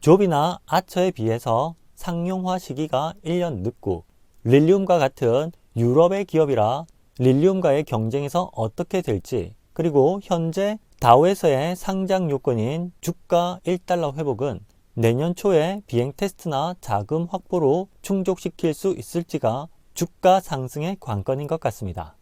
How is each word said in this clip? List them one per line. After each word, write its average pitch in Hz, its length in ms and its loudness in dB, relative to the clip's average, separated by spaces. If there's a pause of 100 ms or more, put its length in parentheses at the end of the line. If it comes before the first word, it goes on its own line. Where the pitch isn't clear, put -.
조비나 170 640 4
아처에 185 420 0
비해서 117 640 -2 (220)
상용화 180 640 -4
시기가 151 640 -4
일 170 160 -2
년 151 240 -4
늦고 95 400 -6 (400)
릴리움과 170 560 4
같은 135 520 0 (240)
유럽의 165 500 4
기업이라 139 600 0 (320)
릴리움과의 147 680 2
경쟁에서 139 680 -4
어떻게 170 480 -4
될지, 101 540 -4 (180)
그리고 156 500 2
현재 190 540 -2 (220)
다오에서의 151 760 4
상장 190 540 -2
요건인 139 600 -2 (100)
주가 175 640 -2
일 180 160 -2
달러 170 360 -2
회복은 135 440 -4 (360)
내년 123 380 0
초에 185 540 0
비행 123 300 -2
테스트나 170 640 -4
자금 113 480 -4
확보로 180 580 0 (140)
충족시킬 185 720 -2
수 190 240 -2
있을지가 143 680 -4 (260)
주가 185 480 2
상승의 151 580 -8
관건인 131 480 -6
것 160 120 -4
같습니다. 92 640 -8